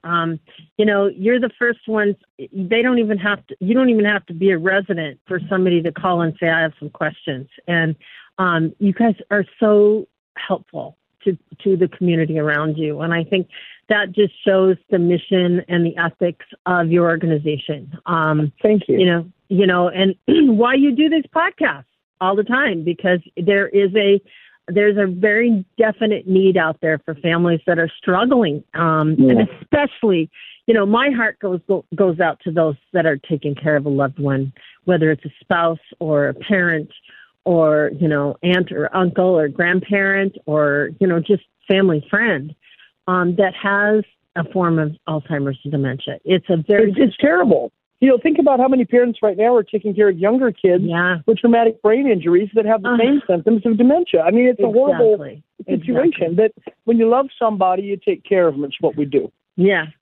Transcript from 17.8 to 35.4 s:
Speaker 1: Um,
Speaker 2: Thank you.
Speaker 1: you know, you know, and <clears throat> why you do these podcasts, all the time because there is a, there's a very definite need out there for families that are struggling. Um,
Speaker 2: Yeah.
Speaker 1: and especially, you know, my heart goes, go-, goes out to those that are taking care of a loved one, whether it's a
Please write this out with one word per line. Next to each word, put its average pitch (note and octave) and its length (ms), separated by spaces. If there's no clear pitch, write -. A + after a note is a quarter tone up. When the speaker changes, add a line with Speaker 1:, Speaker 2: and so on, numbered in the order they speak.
Speaker 1:
Um, D#3 480
Speaker 2:
Thank G#3+ 240
you. - 120
Speaker 1:
you F#3 60
know, E3+ 200
you F#3+ 180
know, F3+ 220
and F#3+ 260
<clears throat> C#4+ 300
why A#3+ 180
you C#4 200
do D4+ 140
these D#4 160
podcasts, D4 480
all F#3 140
the G#3 80
time A3+ 400
because F3 360
there G3 300
is G3 280
a, G3+ 260
there's G3+ 300
a G3+ 100
very G#3 580
definite A3 500
need F#3+ 300
out D#3+ 240
there D#3+ 240
for D#3+ 100
families E3+ 500
that E3+ 140
are E3 180
struggling. G3 680
Um, D#3+ 440
Speaker 2:
Yeah. C4 140
Speaker 1:
and A3 180
especially, G#3+ 680
you A#3 60
know, G#3 120
my A#3 240
heart A#3 300
goes, F3+ 280
go-, F#3+ 180
goes E3+ 240
out E3 220
to E3+ 100
those D#3 240
that E3+ 120
are D3+ 120
taking C#3+ 380
care D3+ 200
of C#3 120
a - 20
loved C#3 300
one, C3+ 340
whether D#3+ 240
it's D3+ 160
a C#3+ 60